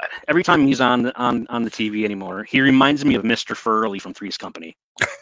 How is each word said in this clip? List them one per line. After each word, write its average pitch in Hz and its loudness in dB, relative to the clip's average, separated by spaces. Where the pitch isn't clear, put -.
every 165 0
time 151 4
he's 135 2
on, 123 2
on, 120 -2
on 120 -4
the 110 -6
T 110 -4
V 107 -2
anymore, 98 -6
he 135 0
reminds 139 4
me 135 4
of 104 -2
Mister 113 -2
Furley 110 -2
from 95 -14
Three's - -10
Company. 82 -14